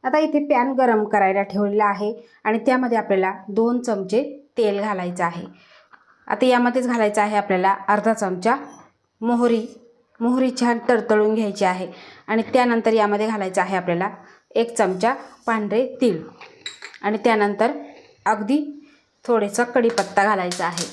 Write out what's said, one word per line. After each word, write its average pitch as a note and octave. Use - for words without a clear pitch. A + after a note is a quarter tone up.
आता C#4+
इथे D4+
पॅन C4+
गरम A#3+
करायला G3+
ठेवलेला G3+
आहे G#3
आणि A3
त्यामध्ये B3+
आपल्याला F#3+
दोन A#3
चमचे G#3
तेल G3+
घालायचं F#3
आहे. E3+
आता G#3
यामध्येच B3
घालायचं A3
आहे G#3
आपल्याला G3
अर्धा G#3
चमचा G3
मोहरी. A#3
मोहरी B3
छान A#3+
तडतडून G#3+
घ्यायची G#3
आहे F#3
आणि A3+
त्यानंतर A#3
यामध्ये G#3
घालायचं G3
आहे F#3
आपल्याला F3+
एक A#3
चमचा F#3+
पांढरे A3
तीळ G#3
आणि G#3+
त्यानंतर G#3+
अगदी G#3+
थोडेसा A3
कढीपत्ता A3+
घालायचा F#3
आहे E3+